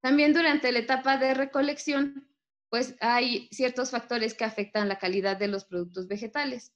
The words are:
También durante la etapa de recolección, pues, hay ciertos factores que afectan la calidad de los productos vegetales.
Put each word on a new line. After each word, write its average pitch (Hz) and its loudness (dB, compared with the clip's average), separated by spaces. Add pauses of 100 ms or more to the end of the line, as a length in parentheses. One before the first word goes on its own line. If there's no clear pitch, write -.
También 294 6
durante 294 4
la 240 0
etapa 262 0
de 262 2
recolección, 277 -2 (420)
pues, 247 -2
hay 240 0
ciertos 254 -2
factores 226 -4
que 240 -4
afectan 208 -2
la 196 -4
calidad 190 0
de 202 -2
los 196 -4
productos 180 -8
vegetales. 240 -6